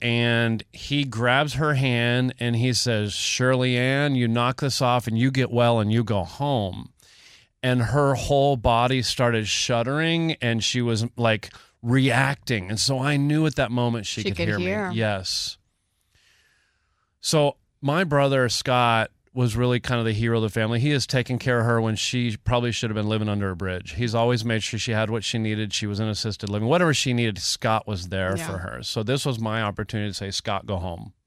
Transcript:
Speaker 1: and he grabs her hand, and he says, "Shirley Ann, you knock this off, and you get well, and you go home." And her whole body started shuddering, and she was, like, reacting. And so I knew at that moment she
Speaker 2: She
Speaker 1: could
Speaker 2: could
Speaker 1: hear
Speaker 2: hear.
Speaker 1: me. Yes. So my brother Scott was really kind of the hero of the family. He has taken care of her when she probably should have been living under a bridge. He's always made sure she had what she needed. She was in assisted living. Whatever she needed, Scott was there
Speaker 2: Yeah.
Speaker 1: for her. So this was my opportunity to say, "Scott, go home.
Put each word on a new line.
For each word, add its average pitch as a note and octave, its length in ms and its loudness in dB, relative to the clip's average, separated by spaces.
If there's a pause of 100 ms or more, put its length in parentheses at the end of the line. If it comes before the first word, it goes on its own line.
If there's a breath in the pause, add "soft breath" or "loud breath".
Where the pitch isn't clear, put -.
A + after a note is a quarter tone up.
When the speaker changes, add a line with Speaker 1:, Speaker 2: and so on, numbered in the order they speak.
Speaker 1:
and A#2 720 0
he C#3+ 320 -4
grabs B2 500 0
her D3+ 200 0
hand, B2 640 0
and A#2+ 160 0
he B2 160 2
says, G#2+ 400 0
"Shirley B2+ 640 0
Ann, C3+ 400 0
you B2 100 2
knock A#2+ 340 0
this C#3 220 -2
off, B2 240 2
and A2+ 100 -2
you B2+ 140 2
get C3 220 0
well, A#2 260 6
and G#2+ 140 2
you A#2 100 4
go G2+ 220 0
home." G#2 680 -2 (720 soft breath)
And B2+ 200 2
her C#3 320 4
whole C#3 420 2
body B2 460 4
started A2+ 440 0
shuddering, D3+ 840 0 (100)
and A#2 220 0
she B2 180 0
was, A#2 240 0 (100)
like, A2+ 340 0 (300 soft breath)
reacting. B2+ 880 0
And A2 120 -4
so C3+ 180 0
I C#3+ 180 0
knew D3+ 300 2
at D3 80 -2
that B2+ 160 -2
moment A#2 360 -2
she - 160 -6
Speaker 2:
She G2+ 80 -4
Speaker 1:
could G2 80 -4
Speaker 2:
could - 100 -2
Speaker 1:
hear G#2 100 0
Speaker 2:
hear. F#3 320 -2
Speaker 1:
me. A2 60 -4
Yes. G#2 600 -4 (1600)
So D3 360 2 (240)
my D3 240 0
brother C#3 440 4
Scott A#2 640 2 (240)
was B2 220 0
really B2 240 2
kind B2 180 -2
of A2+ 60 0
the A2+ 80 2
hero A#2 240 0
of A2 60 2
the A2 80 0
family. A2+ 280 0
He C#3 120 2
has C3+ 160 0
taken B2 320 -2
care A#2+ 220 0
of A2+ 60 2
her A#2 140 2
when A2 160 0
she A#2+ 400 -2
probably B2 340 0
should A2 200 -4
have G#2+ 60 -4
been G#2 120 -2
living G#2+ 220 0
under G2+ 200 -2
a F2+ 60 -6
bridge. F#2 380 -6
He's A#2 200 -2
always A#2 300 2
made A2+ 180 0
sure - 160 -4
she A#2 140 -4
had G#2+ 160 0
what A2 160 -4
she - 140 -2
needed. G#2+ 340 -2
She - 140 -4
was G#2 140 -4
in A2 80 -2
assisted G#2 420 -6
living. G#2+ 180 -2
Whatever E3 240 4
she B2+ 220 0
needed, A2+ 240 0
Scott - 480 -2
was F#2 220 -6
there F#2+ 280 -2
Speaker 2:
Yeah. - 100 -6
Speaker 1:
for F#2+ 120 -6
her. G2+ 240 -10
So - 200 -4
this B2+ 220 -2
was B2+ 140 -2
my A2+ 240 -2
opportunity G#2 480 -4
to F#2 40 -8
say, G2 160 -8
"Scott, - 360 -4
go G#2 100 -2
home. F2+ 360 -8 (140)